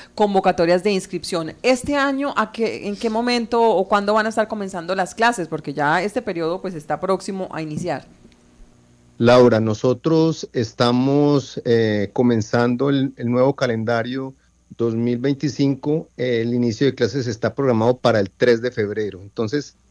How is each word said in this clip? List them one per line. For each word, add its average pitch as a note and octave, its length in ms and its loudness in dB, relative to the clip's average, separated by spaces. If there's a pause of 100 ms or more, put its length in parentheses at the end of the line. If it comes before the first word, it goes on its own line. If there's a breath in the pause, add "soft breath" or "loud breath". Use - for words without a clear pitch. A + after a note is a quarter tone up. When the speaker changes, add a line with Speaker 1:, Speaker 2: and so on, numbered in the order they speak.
(140 loud breath)
Speaker 1:
convocatorias F#3 720 2
de G#3 80 2
inscripción. F3 720 -6
Este B3+ 340 0
año, C#4 400 -2
¿a G#3+ 160 -2
qué, G#3 340 -4
en G3+ 80 -6
qué A3+ 160 -4
momento A#3 500 0
o G3 280 2
cuándo G3+ 260 2
van G#3+ 120 2
a - 20 -4
estar A3+ 180 -2
comenzando F#3+ 480 -6
las F#3 220 -4
clases? A3+ 320 0
Porque D3+ 260 -8
ya D3 260 2
este G#3 220 -4
periodo, F3 400 -4
pues, F#3 120 -8
está D3 260 -6
próximo F#3+ 500 -4
a D#3+ 100 -8
iniciar. D#3 460 -6 (1120)
Speaker 2:
Laura, A#2+ 400 6
nosotros C3+ 960 0
estamos, C3+ 1120 0
eh, G#2+ 480 2
comenzando A#2+ 760 0
el, C#3 260 0
el A#2+ 140 -4
nuevo B2+ 240 2
calendario A#2+ 800 -4 (420)
dos A#2 180 -2
mil A#2+ 240 -2
veinticinco. C#3 1000 -2
El A#2+ 360 -2
inicio A#2+ 340 0
de C3+ 80 0
clases A#2+ 320 -2
está A#2 280 -2
programado B2 420 2
para A2+ 240 2
el G2 100 -2
tres A#2+ 300 4
de B2 100 -4
febrero. G#2 520 -4
Entonces, A2+ 520 -6 (160)